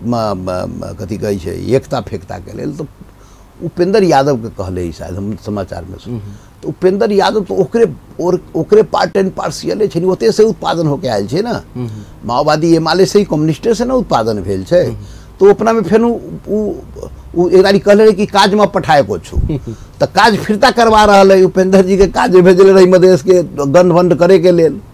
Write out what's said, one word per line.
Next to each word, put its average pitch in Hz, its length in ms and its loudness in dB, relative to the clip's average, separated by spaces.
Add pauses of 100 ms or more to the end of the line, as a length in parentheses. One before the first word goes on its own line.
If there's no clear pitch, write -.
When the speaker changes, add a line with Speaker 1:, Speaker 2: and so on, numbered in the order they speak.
Speaker 1:
म, 120 120 -4
म, 104 340 -4
म, 90 500 -8
कथी 101 180 -10
कहै 104 200 -4
छै, 92 140 -8
एकता 110 500 -4
फेकता 98 360 -12
के 98 200 -16
लेल, 143 200 -10
त 156 100 -12 (760)
उपेंद्र 185 400 -2
यादव 143 340 2
के 110 120 -10
कहले 92 340 -8
ई 85 80 -8
शायद 87 240 -14
हम 101 300 -8
समाचार 95 400 -10
में 92 120 -16
सुन। - 160 -14
Speaker 2:
हम्म। 113 80 -10 (420)
Speaker 1:
त - 20 -18
उपेंद्र 190 460 -2
यादव 196 320 0
त 185 80 -10
ओकरे, 190 420 0 (300)
और, 180 180 -2 (140)
ओकरे 202 280 2
part - 340 -4
and 196 140 -2
पार्सियले 185 560 -6
छै, 170 160 -6
ओते 185 280 0
से 214 120 2
उत्पादन 170 440 -2
होके 139 200 -4
आयल 104 200 -4
छै 143 140 -4
ना। 226 220 -6 (120)
Speaker 2:
हम्म। 123 140 -8 (360)
Speaker 1:
माओवादी 151 500 0
एमाले 165 300 2
से 208 140 0
ही, 202 60 2
कम्युनिस्टे 156 480 -2
से 220 120 -2
ना 247 80 -2
उत्पादन 117 480 -2
भेल 95 220 -6
छै। 170 220 0
Speaker 2:
हम्म। 117 120 -8 (420)
Speaker 1:
त - 40 4
ओ 196 60 8
अपना 214 240 2
में 226 100 -2
फेन 220 200 2
उ, 233 140 0 (320)
उ, 208 240 -4 (640)
उ 175 120 2
एक 185 140 4
बारी 196 160 2
कहले 202 240 4
रहे 214 100 6
कि 196 120 -2
काज 196 280 0
में 208 140 2
पठाए 156 360 0
को 98 140 -4
छु। - 200 -10
Speaker 2:
<laughs> - 600 -8
Speaker 1:
त - 40 0
काज 202 340 0
फिरता 214 340 0
करवा 220 320 2
रहल 196 280 6
है, 190 120 6
उपेंद्र 190 380 2
जी 185 160 0
के 190 100 4
काज - 280 0
भेजले 185 360 6
रही 185 140 6
मधेश 180 360 4
के 180 220 2
गंध 143 480 2
वंध 175 240 2
करे 175 240 4
के 180 120 4
लेल। 165 300 0 (120)